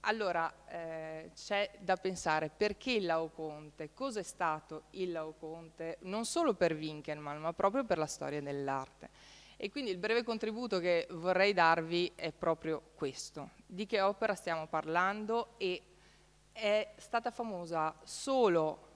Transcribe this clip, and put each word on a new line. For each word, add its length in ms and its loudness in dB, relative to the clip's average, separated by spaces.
Allora, 460 2
eh, 680 -8
c'è 360 -2
da 160 2
pensare 580 0
perché 380 0
il 140 2
Laocoonte, 840 -4
cosa 280 -6
è 20 -6
stato 720 -4
il 200 -4
Laocoonte, 920 -8
non 240 -4
solo 280 2
per 200 2
Winkelmann, 680 -6
ma 140 -2
proprio 300 2
per 140 2
la 80 2
storia 340 -4
dell'arte. 680 -4
E 140 -6
quindi 220 -4
il 60 -4
breve 260 0
contributo 540 -2
che 340 2
vorrei 420 4
darvi 600 4
è 160 -4
proprio 500 0
questo. 580 -8
Di 220 -6
che 160 2
opera 320 2
stiamo 320 -4
parlando? 920 0
E 260 -2
è 440 0
stata 340 -2
famosa 720 -4
solo 920 2